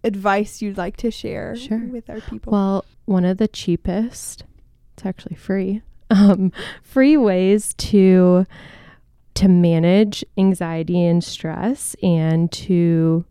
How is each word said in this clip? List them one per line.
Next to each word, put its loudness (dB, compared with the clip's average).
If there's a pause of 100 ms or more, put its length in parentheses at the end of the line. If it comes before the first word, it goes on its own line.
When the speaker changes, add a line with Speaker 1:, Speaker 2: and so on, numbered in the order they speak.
Speaker 1:
advice -4
you'd -8
like -8
to -4
share -10
Speaker 2:
Sure. -6
Speaker 1:
with -12
our -14
people? -8
Speaker 2:
Well, -2 (200)
one 0
of -2
the -2
cheapest, -6 (480)
it's -20
actually -10
free, -6 (140)
<laughs> -20
um, 4 (280)
free 4
ways 2
to, 4 (920)
to 2
manage 2 (140)
anxiety -2
and 2
stress -8
and 0
to 0